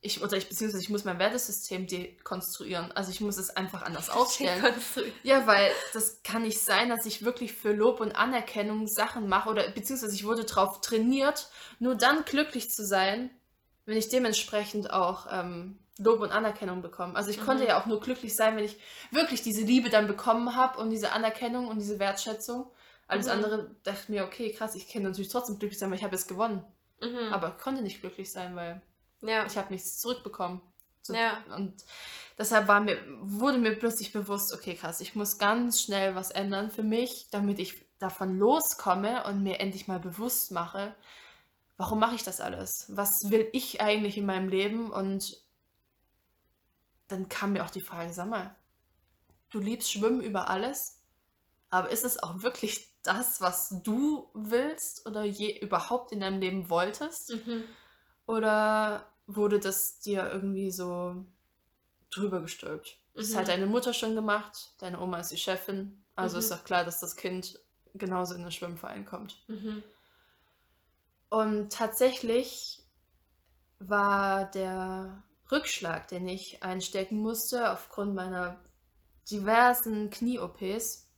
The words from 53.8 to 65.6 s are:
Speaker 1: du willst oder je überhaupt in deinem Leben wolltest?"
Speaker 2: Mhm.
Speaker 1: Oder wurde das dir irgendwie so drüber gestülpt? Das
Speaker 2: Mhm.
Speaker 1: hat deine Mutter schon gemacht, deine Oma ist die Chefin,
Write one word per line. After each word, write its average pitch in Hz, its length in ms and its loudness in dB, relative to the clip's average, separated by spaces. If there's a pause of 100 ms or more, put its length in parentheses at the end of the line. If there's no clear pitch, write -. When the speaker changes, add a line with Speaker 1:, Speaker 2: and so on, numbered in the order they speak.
Speaker 1:
du 269 520 0
willst 240 720 -2
oder 214 180 -4
je 208 340 -2
überhaupt 202 540 -2
in 202 80 -4
deinem 190 200 -2
Leben 185 300 -2
wolltest?" 208 640 -2
Speaker 2:
Mhm. 226 300 -6 (600)
Speaker 1:
Oder 214 840 2 (140)
wurde 208 340 4
das 190 400 -2
dir 196 300 0
irgendwie 196 400 -2
so 180 560 -6 (840)
drüber 190 300 -2
gestülpt? - 580 -10 (160)
Das 214 180 -4
Speaker 2:
Mhm. 220 40 0
Speaker 1:
hat 208 120 0
deine 185 180 2
Mutter 240 260 2
schon 220 220 0
gemacht, 214 640 -2
deine 294 220 -8
Oma 185 200 -2
ist 170 120 -6
die 175 40 -6
Chefin, 196 680 -4 (100)